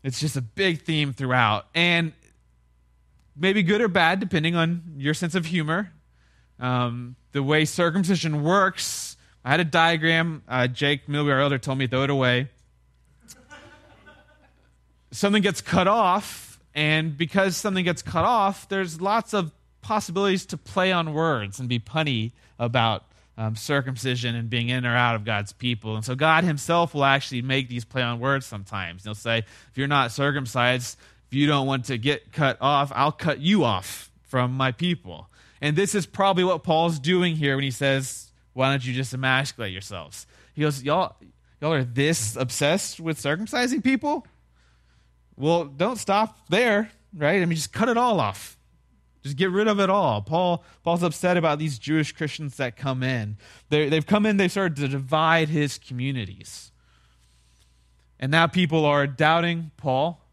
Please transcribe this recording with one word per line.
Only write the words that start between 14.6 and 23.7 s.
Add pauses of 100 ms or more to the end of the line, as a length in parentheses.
Something
gets
cut
off, (140)
and
because
something
gets
cut
off,
there's
lots
of (280)
possibilities
to
play
on
words
and
be
punny (260)
about, (320)
um,
circumcision